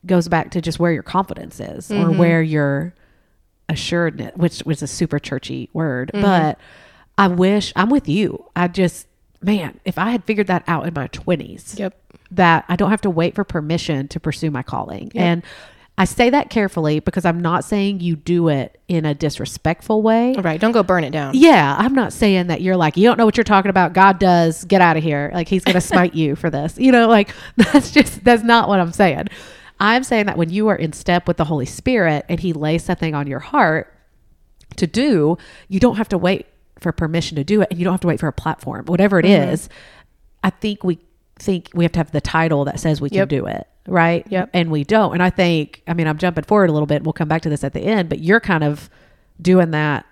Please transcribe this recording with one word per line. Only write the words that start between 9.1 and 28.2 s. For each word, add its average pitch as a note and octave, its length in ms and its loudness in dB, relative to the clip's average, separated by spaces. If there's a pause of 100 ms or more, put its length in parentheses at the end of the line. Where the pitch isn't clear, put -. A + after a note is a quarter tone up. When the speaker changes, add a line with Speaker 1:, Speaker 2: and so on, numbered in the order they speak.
Speaker 1:
man, F#3 420 -2
if F#3+ 140 -6
I G3+ 120 -2
had A#3+ 140 -4
figured G#3 240 -2
that F#3 180 -2
out D#3+ 200 -2
in E3 80 -6
my C#3 140 -6
twenties, - 720 -6
Speaker 2:
Yep. G3 160 -8 (360)
Speaker 1:
that F3 380 4
I F3 80 -2
don't G3 140 0
have G#3+ 120 0
to G3+ 80 -2
wait E3+ 240 -2
for G#3 100 -4
permission D3+ 640 -4
to - 120 -10
pursue D#3 300 -4
my C3+ 120 -6
calling. - 520 -10
Speaker 2:
Yep. G#3 100 -2
Speaker 1:
And E3+ 180 0 (560)
I F#3+ 60 4
say A#3+ 240 2
that C#4 220 0
carefully D#3 500 0
because F3+ 240 -4
I'm E3+ 160 0
not E3+ 240 -2
saying G3 360 -2
you E3+ 160 -2
do E3+ 320 0
it C#3 380 -4
in D#3+ 200 -2
a D3+ 80 -2
disrespectful E3 880 -4
way. A#3 320 2
Speaker 2:
Right. F3 260 -4
Don't A3 120 2
go A3+ 100 2
burn F3+ 220 0
it C3 60 -8
down. C#3+ 240 -6
Speaker 1:
Yeah. B3+ 440 6
I'm B3+ 160 0
not B3 180 0
saying F#3 360 2
that D#3+ 120 -2
you're F#3 160 0
like, D#3+ 220 0
"You G3 100 6
don't B3 80 4
know A#3 80 2
what G#3+ 140 2
you're A#3 60 2
talking G3 260 2
about. F3+ 240 2
God F#3+ 240 6
does. E3+ 460 2
Get F#3+ 180 4
out E3 160 4
of D#3 40 -2
here. D3 300 -2
Like, F3 160 -4
he's F#3+ 160 0
gonna F3+ 160 2
smite F3+ 340 0
you D#3 220 0
for D#3+ 140 -4
this." C#3+ 280 -6
You C4 140 4
know, A#3 160 6
like, G#3 260 4 (100)
<laughs> - 120 -12
that's B3 360 4
just, - 320 0